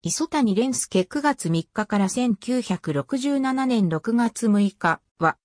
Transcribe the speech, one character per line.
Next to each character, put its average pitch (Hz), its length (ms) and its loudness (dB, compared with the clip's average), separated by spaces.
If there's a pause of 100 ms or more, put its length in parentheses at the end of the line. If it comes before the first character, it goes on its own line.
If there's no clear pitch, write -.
磯 311 220 -4
谷 240 260 0
蓮 240 200 0
介。 190 320 0
九 294 160 -6
月 277 280 -2
三 165 140 0
日 - 220 -6
か 208 120 -2
ら 196 120 2
千 247 260 0
九 247 260 -2
百 175 300 -4
六 143 260 -2
十 277 220 -2
七 262 260 -2
年 226 220 2
六 165 260 -2
月 233 360 0
六 202 100 4
日 180 400 0 (180)
は 160 280 0